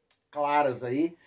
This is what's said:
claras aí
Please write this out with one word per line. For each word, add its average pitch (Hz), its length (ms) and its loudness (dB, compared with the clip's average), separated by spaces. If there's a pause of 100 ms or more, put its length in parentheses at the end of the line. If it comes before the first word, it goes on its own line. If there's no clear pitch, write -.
(300)
claras 143 540 0
aí 147 320 -2 (100)